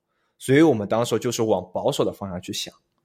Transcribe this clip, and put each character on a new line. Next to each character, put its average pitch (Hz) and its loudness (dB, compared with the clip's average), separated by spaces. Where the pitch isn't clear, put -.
所 - 0
以 147 8
我 160 6
们 104 -2
当 110 0
时 120 -2
就 120 -4
是 117 -4
往 104 2
保 131 0
守 143 -2
的 113 0
方 98 -10
向 90 -8
去 101 -10
想。 - -10